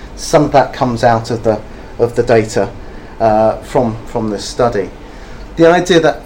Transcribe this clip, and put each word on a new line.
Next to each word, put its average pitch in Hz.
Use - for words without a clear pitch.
some -
of 139
that 131
comes 120
out 113
of 110
the, 110
of 117
the 123
data, 110
uh, 110
from, 117
from 110
this 101
study. 104
The 165
idea 175
that 156